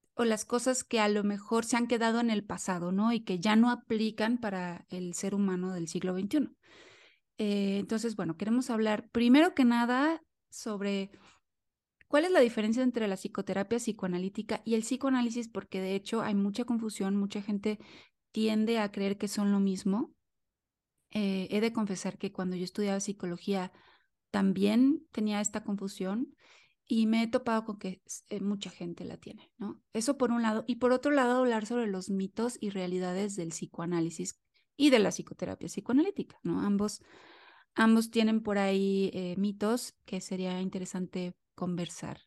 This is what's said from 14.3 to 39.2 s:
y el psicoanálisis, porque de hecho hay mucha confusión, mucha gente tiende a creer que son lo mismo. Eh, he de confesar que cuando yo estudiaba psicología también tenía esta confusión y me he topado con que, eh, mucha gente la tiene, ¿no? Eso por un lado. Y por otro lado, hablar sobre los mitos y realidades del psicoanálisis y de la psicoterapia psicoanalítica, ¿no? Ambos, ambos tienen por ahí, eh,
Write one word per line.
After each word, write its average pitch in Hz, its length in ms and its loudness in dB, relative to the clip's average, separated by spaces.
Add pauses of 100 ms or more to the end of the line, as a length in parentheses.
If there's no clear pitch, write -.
y 226 100 0
el 220 80 2
psicoanálisis, 240 680 -2
porque 190 320 -8
de 190 140 -2
hecho 196 280 -4
hay 214 120 -2
mucha 202 300 0
confusión, 214 520 -2
mucha 202 240 -2
gente 208 380 -4 (540)
tiende 220 460 2
a 208 120 -2
creer 196 260 -2
que 208 120 -4
son 202 240 0
lo 202 80 4
mismo. 196 520 0 (1000)
Eh, 190 380 -2
he 208 100 0
de 226 120 0
confesar 196 460 -4
que 196 140 -6
cuando 185 240 -4
yo 180 80 -4
estudiaba 196 360 -2
psicología 185 720 -4 (580)
también 202 800 4
tenía 214 300 -2
esta 214 240 -4
confusión 196 720 -4 (500)
y 226 220 2
me 226 160 4
he 233 60 0
topado 226 360 0
con 208 140 -8
que, 185 240 -8 (260)
eh, 208 120 -6
mucha 202 300 -4
gente 175 340 -10
la - 120 -10
tiene, - 400 -18
¿no? - 240 -8 (120)
Eso 269 260 -2
por 247 120 2
un 233 120 0
lado. 220 240 0
Y 240 100 -2
por 247 160 2
otro 254 180 2
lado, 254 280 4
hablar 233 260 2
sobre 240 220 -2
los 190 240 -4
mitos 196 500 -2
y 208 100 -4
realidades 185 640 -2
del 170 120 -6
psicoanálisis 170 920 -4 (360)
y 285 140 6
de 254 80 10
la 185 120 4
psicoterapia - 580 -8
psicoanalítica, 285 760 0
¿no? 175 180 -2
Ambos, 202 420 -2 (720)
ambos 226 360 6
tienen 220 320 2
por 208 160 0
ahí, 196 540 2
eh, 180 240 -6